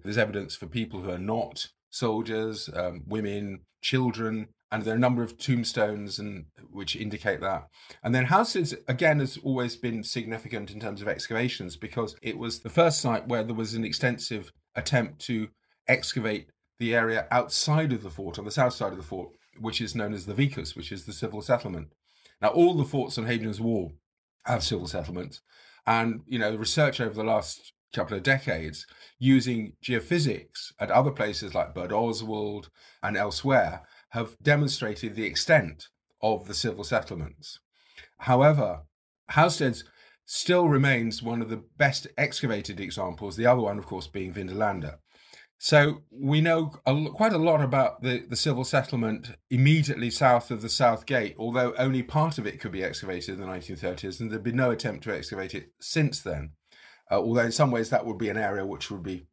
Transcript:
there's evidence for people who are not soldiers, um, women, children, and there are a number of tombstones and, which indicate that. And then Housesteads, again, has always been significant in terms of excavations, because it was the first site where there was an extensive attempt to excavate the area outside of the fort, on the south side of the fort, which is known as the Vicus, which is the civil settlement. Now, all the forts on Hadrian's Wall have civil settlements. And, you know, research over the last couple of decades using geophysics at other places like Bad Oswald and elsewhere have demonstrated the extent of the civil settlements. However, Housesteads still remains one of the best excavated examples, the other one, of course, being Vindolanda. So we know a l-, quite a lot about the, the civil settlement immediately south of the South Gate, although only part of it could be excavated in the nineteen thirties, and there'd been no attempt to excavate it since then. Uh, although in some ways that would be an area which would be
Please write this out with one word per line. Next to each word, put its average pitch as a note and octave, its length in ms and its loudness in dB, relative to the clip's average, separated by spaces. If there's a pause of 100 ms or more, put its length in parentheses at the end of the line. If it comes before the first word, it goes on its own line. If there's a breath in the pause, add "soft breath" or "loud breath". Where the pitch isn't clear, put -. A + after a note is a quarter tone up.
there's G#2 140 -4
evidence G2+ 380 -2
for G2 100 -14
people G#2+ 340 -6
who F#2+ 120 -6
are F2+ 60 -4
not G#2+ 500 -4 (240)
soldiers, A2 840 -4
um, F2 320 -4
women, G2+ 540 -4 (220)
children, A2 640 0 (240)
and A2 120 -2
there A2 100 0
are A2+ 40 0
a - 20 4
number B2 220 4
of A2+ 160 -6
tombstones G#2+ 800 -2
and, G2+ 280 -10 (260)
which G2 240 -8
indicate G#2 460 -2
that. F#2+ 260 -4 (360 loud breath)
And B2 120 2
then B2+ 100 4
Housesteads, F#3+ 480 2 (140)
again, D3 320 4
has C3 240 -2
always B2+ 320 -2
been A#2 280 -4
significant A2 680 -8
in G#2 80 -14
terms G2+ 220 -8
of G#2 60 -8
excavations, A2 720 -4
because A2 460 -6
it A2+ 140 -6
was A2+ 240 -8
the A#2 80 -12
first E3 300 4
site A#2 280 0
where A#2+ 160 0
there A#2 100 -6
was A2 220 -4
an A2+ 100 -2
extensive A2 680 -4 (240)
attempt A#2+ 500 -2
to A2 240 -4 (380)
excavate A2+ 640 -2 (300)
the A#2 160 0
area A2+ 360 2
outside C3+ 640 2
of G#2+ 80 -4
the G2 80 -12
fort, F#2 300 -10
on G2 60 -8
the G#2 60 -8
south B2+ 220 2
side G2 180 -4
of F#2 60 -10
the F#2+ 60 -12
fort, F2+ 260 -10 (300)
which A2 220 -4
is G#2+ 120 -4
known G#2+ 200 -4
as F#2+ 120 -10
the G2+ 80 -8
Vicus, C3+ 420 -2
which E2 160 -12
is G2 140 -12
the G2+ 80 -12
civil G#2+ 280 -8
settlement. F#2 480 -2 (500 soft breath)
Now, G#2+ 100 2
all E3+ 260 6
the C#3+ 100 2
forts C3+ 320 -2
on A2+ 80 -2
Hadrian's A2 340 -2
Wall G#2 340 -2 (520)
have A2+ 180 0
civil F2+ 220 -2
settlements. F2 560 -8 (460 soft breath)
And, A2+ 400 2
you B2+ 100 -2
know, A2 180 2
research C3+ 460 2
over G#2 140 -2
the A2 80 -2
last - 500 -2 (220)
couple G2+ 200 -2
of F#2+ 60 -4
decades F2 640 -2 (320 loud breath)
using B2 560 4 (100)
geophysics C3 960 -2
at G#2 120 -2
other C3+ 180 6
places G#2 460 -4
like - 180 0
Bad F2+ 180 -4
Oswald G#2+ 800 -2 (320 soft breath)
and G2+ 160 -2
elsewhere G2+ 640 2 (280 soft breath)
have A#2 340 -6
demonstrated C3 720 2
the A2 100 -2
extent F#2 640 2 (340)
of G#2 260 0
the G2+ 60 -8
civil G2+ 300 -4
settlements. E2 760 -6 (600 loud breath)
However, B2+ 640 4 (480)
Housesteads D3+ 540 4 (420 soft breath)
still F3 440 4
remains B2+ 540 4
one A#2 180 -2
of A2+ 80 -6
the A2 140 -6 (140)
best C#3 280 2 (140)
excavated G#2+ 600 -2
examples, F#2 560 -6
the A2+ 120 2
other B2+ 140 8
one, G#2 180 0
of - 80 -10
course, - 180 -8
being F#2+ 260 -8
Vindolanda. F#2+ 640 -2 (640 soft breath)
So D3 520 4
we C#3 280 2
know E3 320 2 (140)
a C3 60 4
l-, D3+ 180 2
quite G#3+ 240 2
a E3+ 60 2
lot D#3+ 220 4
about C3 420 2
the, B2 260 0
the A#2+ 60 -6
civil C3 280 0
settlement A#2 680 -2 (180)
immediately C#3 640 4
south B2 400 4
of A2 100 -4
the A2+ 80 -6
South A#2 380 4
Gate, A#2+ 320 0
although A2+ 400 0
only C3 240 2
part D3+ 340 0
of A2 80 -4
it - 140 -6
could G2+ 120 -8
be F#2+ 120 -4
excavated F#2 500 -6
in F#2+ 80 -8
the F#2 60 -8
nineteen F#2 280 -10
thirties, F2+ 440 -6
and A2+ 100 -6
there'd G#2+ 140 -6
been A#2+ 120 -2
no B2+ 140 4
attempt A2 360 -2
to G#2 100 -4
excavate F#2+ 400 -8
it - 240 -14
since - 420 0
then. D2+ 300 -6 (580 soft breath)
Uh, F#2 60 2
although A2+ 260 2
in A#2 100 0
some C3 200 4
ways A2+ 180 0
that A#2 160 2
would G#2 140 -6
be A2 100 -2
an G2+ 80 -2
area G2+ 260 0
which G2 280 -8
would F#2+ 100 -8
be F#2 320 -8